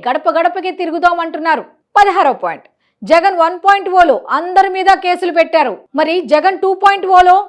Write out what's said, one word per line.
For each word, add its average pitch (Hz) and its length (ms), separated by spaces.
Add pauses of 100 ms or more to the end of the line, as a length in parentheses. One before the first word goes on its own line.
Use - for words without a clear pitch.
గడప 294 320
గడపకి 349 420
తిరుగుదాం 339 460
అంటున్నారు. 311 380 (340)
పదహారో 370 440
పాయింట్, 165 240 (460)
జగన్ 349 320
వన్ 349 220
పాయింట్ 392 240 (100)
ఓలో 320 160 (220)
అందరి 370 380
మీద 381 140 (160)
కేసులు 349 340
పెట్టారు, 320 340 (260)
మరి 311 140 (200)
జగన్ 339 300
టూ 381 60 (140)
పాయింట్ 392 240 (100)
ఓలో 370 180 (140)